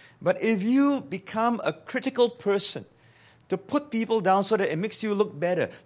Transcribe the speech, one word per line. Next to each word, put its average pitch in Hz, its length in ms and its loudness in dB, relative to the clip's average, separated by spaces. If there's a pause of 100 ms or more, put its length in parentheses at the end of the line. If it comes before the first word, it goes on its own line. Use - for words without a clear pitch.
(200)
But 175 220 0
if 214 200 2
you 269 400 2
become 220 600 -2
a 156 100 0
critical 240 560 0
person, 202 560 -2 (640)
to - 80 0
put 285 340 -4
people 226 300 0
down 190 240 4
so 220 120 2
that 190 140 0
it 156 80 -2
makes 214 240 -6
you 208 120 -2
look 196 240 -2
better, 170 300 0 (180)